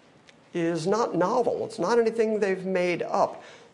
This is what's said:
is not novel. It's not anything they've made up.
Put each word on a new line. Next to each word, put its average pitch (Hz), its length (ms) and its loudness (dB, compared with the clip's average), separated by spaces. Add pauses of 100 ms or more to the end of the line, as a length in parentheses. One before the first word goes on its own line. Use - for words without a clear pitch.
(520)
is 165 340 -2
not 214 280 0
novel. 180 500 0
It's - 140 -12
not 202 200 2
anything 220 420 2
they've 190 240 0
made 180 380 0
up. - 400 0 (320)